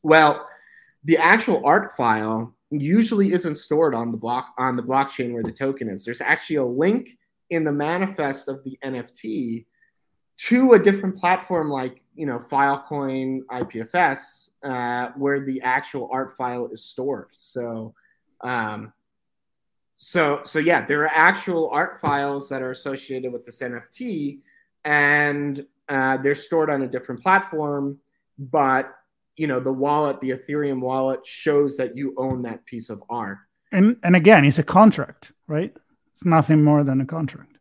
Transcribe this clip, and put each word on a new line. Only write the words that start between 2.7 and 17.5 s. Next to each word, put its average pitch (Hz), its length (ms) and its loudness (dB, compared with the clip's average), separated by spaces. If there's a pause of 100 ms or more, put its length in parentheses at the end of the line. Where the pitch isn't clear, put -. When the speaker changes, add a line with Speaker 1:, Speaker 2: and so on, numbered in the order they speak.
Speaker 1:
isn't 175 240 -2
stored 151 400 0
on 117 160 -4
the 113 60 -6
block, 117 400 -6
on 127 180 0
the 120 80 -4
blockchain 131 480 -2
where 117 120 -6
the 113 100 -6
token 135 340 -6
is. 98 160 -10
There's 120 180 -10
actually 156 360 -2
a 131 80 0
link 165 520 -2 (320)
in 165 140 -2
the 151 80 -2
manifest 151 760 -4
of 135 160 -12
the 131 160 -14
N 131 140 -8
F 120 180 -12
T 117 540 -8 (680)
to 247 380 4
a 202 60 10
different 196 360 2
platform 175 540 -2
like, 131 320 -6 (140)
you 151 100 -8
know, 120 140 -4
Filecoin, 135 1080 -2
I 127 140 -6
P 110 180 -10
F 113 140 -10
S, - 540 -2 (140)
uh, 123 520 -4
where 139 260 -2
the 131 200 -8
actual 127 500 -4
art 131 260 -6
file 123 300 -6
is - 160 -16
stored. 131 480 -8
So, 113 640 -12 (480)